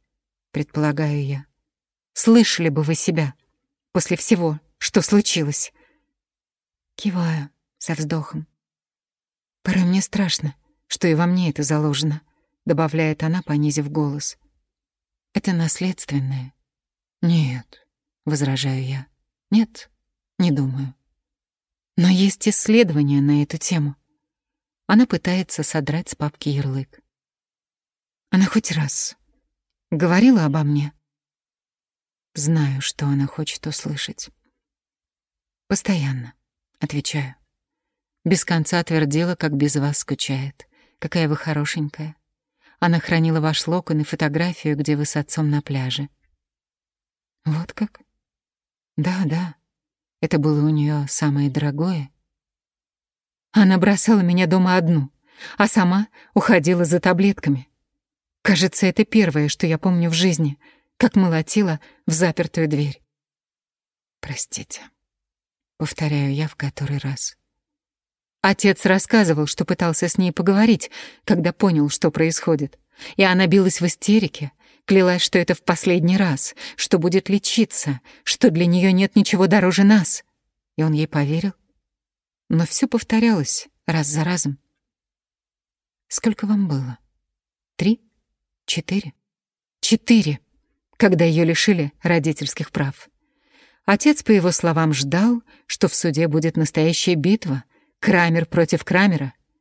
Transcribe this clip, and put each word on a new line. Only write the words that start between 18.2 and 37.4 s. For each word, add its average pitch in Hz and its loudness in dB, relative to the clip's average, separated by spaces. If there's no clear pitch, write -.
возражаю 135 -2
я. 135 -8
«Нет, - 0
не 175 2
думаю». 135 -4
Но 175 6
есть 190 2
исследования 160 2
на 147 4
эту 147 -4
тему. 147 -2
Она 226 4
пытается 180 -4
содрать 156 -4
с - -10
папки - -6
ярлык. 135 -6
Она 190 2
хоть - -2
раз - -4
говорила 180 4
обо 151 0
мне? 147 -2
Знаю, 147 -2
что - -6
она 139 0
хочет - -10
услышать. - -10
«Постоянно», 139 -2
отвечаю. 143 -6